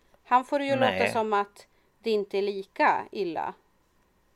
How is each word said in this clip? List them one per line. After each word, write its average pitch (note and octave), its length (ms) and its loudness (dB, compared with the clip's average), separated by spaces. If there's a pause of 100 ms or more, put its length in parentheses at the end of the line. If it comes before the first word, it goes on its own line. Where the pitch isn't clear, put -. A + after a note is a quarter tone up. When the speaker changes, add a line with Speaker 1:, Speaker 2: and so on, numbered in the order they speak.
(240)
Speaker 1:
Han B3+ 220 2
får C#4+ 140 -2
det C#4 60 -2
ju C#4 100 0
Speaker 2:
Nej. G3+ 240 0
Speaker 1:
låta G3 120 2
som A3 220 -2
att G3+ 340 -4 (320)
det A#3 120 -4
inte G3+ 260 -2
är G3 40 2
lika G3+ 720 0
illa. D#3+ 420 -6 (840)